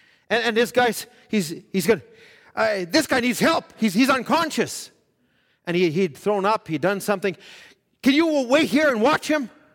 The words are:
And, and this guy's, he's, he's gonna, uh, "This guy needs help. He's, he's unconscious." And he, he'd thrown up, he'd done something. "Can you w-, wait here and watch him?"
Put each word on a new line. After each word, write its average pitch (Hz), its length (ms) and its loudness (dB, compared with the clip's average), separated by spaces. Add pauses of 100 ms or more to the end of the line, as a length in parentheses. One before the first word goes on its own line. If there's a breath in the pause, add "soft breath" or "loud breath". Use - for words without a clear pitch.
(300 soft breath)
And, 220 140 0
and 226 140 0
this 233 140 2
guy's, 247 360 0 (200 soft breath)
he's, 175 280 -2 (160)
he's 185 160 -2
gonna, 196 160 2 (520 loud breath)
uh, 208 320 -2
"This 262 200 2
guy 262 120 0
needs 240 200 -2
help. 311 260 0 (120)
He's, 208 180 0
he's 254 160 2
unconscious." 254 800 -2 (760)
And 175 100 -4
he, 180 140 2
he'd 156 260 -2
thrown 196 300 -2
up, 214 220 -2
he'd 151 140 -6
done 196 180 0
something. 196 360 -4 (680 loud breath)
"Can 269 100 4
you 311 120 4
w-, 285 220 0
wait 269 220 2
here 294 200 2
and 226 120 -2
watch 277 260 0
him?" 285 220 -2 (260)